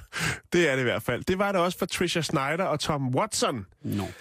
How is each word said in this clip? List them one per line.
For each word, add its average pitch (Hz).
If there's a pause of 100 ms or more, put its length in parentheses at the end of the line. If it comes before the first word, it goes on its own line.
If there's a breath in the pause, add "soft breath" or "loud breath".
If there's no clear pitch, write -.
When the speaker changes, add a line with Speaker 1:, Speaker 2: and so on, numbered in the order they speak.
(540 loud breath)
Speaker 1:
det 175
er 135
det 131
i 131
hvert 110
fald. 120
Det 185
var 202
det 190
også 175
for -
Tricia 175
Snyder 151
og 147
Tom 135
Watson, 175 (160)
Speaker 2:
Nå. 101 (180 loud breath)